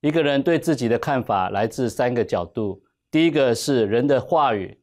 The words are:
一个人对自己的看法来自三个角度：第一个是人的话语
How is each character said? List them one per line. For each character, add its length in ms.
一 100
个 100
人 200
对 180
自 160
己 140
的 100
看 240
法 280
来 160
自 220
三 240
个 120
角 180
度： 400
第 160
一 60
个 240
是 300
人 200
的 140
话 340
语 300